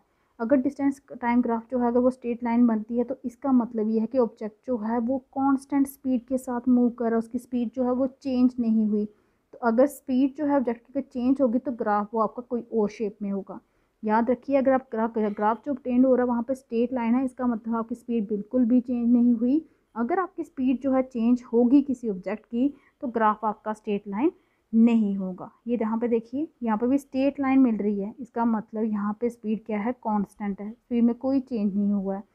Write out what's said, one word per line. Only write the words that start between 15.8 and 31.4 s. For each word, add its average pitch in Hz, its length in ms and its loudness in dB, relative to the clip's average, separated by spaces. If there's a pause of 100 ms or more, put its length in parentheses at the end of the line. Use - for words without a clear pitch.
हो 262 80 6
रहा 247 100 2
है 247 40 0
वहाँ 233 140 -2
पे 262 120 -4
स्ट्रेट 240 380 -2
लाइन 233 220 0
है, 269 100 2
इसका 254 220 -4
मतलब 226 280 -2
आपकी 226 200 -4
स्पीड 233 340 -4
बिल्कुल 220 360 -2
भी 247 160 4
चेंज 240 320 0
नहीं 240 220 6
हुई। 254 340 0 (280)
अगर 240 220 -2
आपकी 349 260 -4
स्पीड 262 360 -2
जो 269 120 -2
है 262 100 2
चेंज 240 500 0
होगी 247 300 6
किसी 247 260 -6
ऑब्जेक्ट 190 380 -6
की, 262 280 0 (260)
तो 269 80 -6
ग्राफ 214 360 0
आपका 214 280 -4
स्ट्रेट 208 360 -4
लाइन 233 240 0 (420)
नहीं 226 420 4
होगा। 185 340 -8 (160)
ये 240 140 -2
यहाँ 226 180 -2
पे 240 100 -2
देखिए, 240 400 -4 (140)
यहाँ 220 160 0
पे 240 80 -2
भी 269 120 2
स्ट्रेट 277 420 -2
लाइन 269 180 2
मिल 240 180 4
रही 202 240 -2
है, 208 200 -8
इसका 233 240 -6
मतलब 220 400 -2
यहाँ 208 360 -4
पे 240 100 -2
स्पीड 220 340 -6
क्या 214 140 -6
है, 226 140 -4
कांस्टेंट 202 680 -4
है, 208 100 -12
स्पीड 233 340 -2
में 233 100 2
कोई 269 260 -2